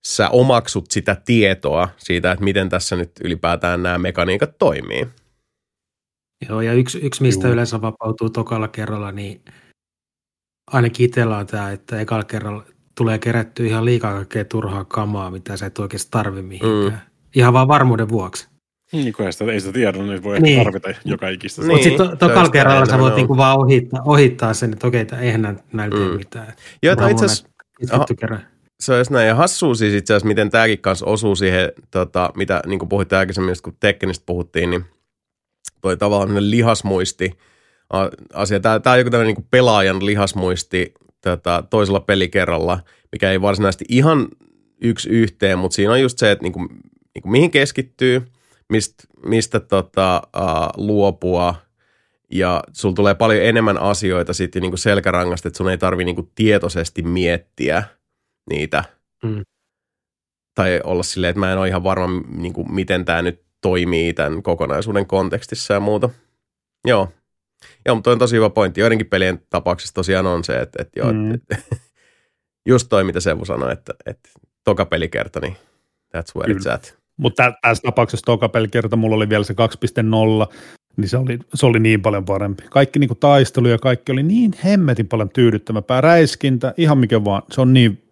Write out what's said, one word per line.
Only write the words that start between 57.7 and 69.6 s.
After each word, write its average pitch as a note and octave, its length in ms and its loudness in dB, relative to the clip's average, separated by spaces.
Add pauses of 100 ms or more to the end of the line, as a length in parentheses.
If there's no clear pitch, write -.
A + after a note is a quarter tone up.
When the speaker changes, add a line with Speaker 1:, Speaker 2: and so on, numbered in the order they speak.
Speaker 1:
niitä. D2+ 340 -4 (400)
Speaker 2:
Mm. G#2+ 180 -6 (1120)
Speaker 1:
Tai F#2 280 0
olla F2 200 -2
silleen, F2+ 260 -4
että F#2 100 -4
mä F#2+ 120 0
en F#2+ 60 -2
oo F#2+ 80 0
ihan F#2 180 -2
varma, F#2 240 0
m-, F#2 160 -4 (180)
niinku, F2+ 240 -8
miten F#2 400 -4
tää E2+ 160 -2
nyt F2 200 -4 (200)
toimii F2 520 0
tän D#2 300 -4
kokonaisuuden F2+ 640 -2
kontekstissa F#2+ 680 -4
ja G2+ 60 2
muuta. G#2 300 0 (760)
Joo. G2+ 240 2 (760)
Joo, B2 100 2
mut G#2+ 80 -4
toi B2 100 4
on A2+ 60 2
tosi A#2+ 160 2
hyvä A2 140 4
pointti. G2 320 0
Joidenkin A2 260 2
pelien F#2 320 0 (100)
tapauksessa F2+ 460 -4